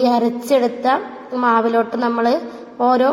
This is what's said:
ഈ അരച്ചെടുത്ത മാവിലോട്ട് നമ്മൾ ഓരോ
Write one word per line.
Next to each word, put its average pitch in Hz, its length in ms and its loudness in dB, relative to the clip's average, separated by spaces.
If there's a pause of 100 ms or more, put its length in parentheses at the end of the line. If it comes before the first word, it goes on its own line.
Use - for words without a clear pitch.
ഈ - 20 2 (140)
അരച്ചെടുത്ത 240 720 0 (560)
മാവിലോട്ട് 226 520 2 (120)
നമ്മൾ 233 160 -2 (640)
ഓരോ 254 240 4